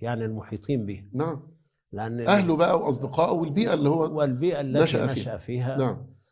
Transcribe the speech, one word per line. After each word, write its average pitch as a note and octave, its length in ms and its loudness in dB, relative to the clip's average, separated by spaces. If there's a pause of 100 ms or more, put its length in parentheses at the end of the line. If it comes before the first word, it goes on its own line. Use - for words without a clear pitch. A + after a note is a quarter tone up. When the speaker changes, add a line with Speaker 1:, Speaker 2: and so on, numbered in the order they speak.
Speaker 1:
يعني A2+ 240 -4
المحيطين A2 640 -4
به. G2 260 -8
Speaker 2:
نعم. D3 300 -4 (500)
Speaker 1:
لأن A2+ 280 -6
Speaker 2:
أهله E3+ 360 4
بقى E3+ 240 4
وأصدقائه C#3 520 0
والبيئة E3+ 420 0
اللي D3 140 2
هو D#3 300 2
Speaker 1:
والبيئة D3 420 0
التي C#3 220 2
Speaker 2:
نشأ - 240 2
فيها. C3+ 60 -2
Speaker 1:
نشأ A2 240 -6
فيها. B2 400 -4
Speaker 2:
نعم. B2+ 300 -2 (260)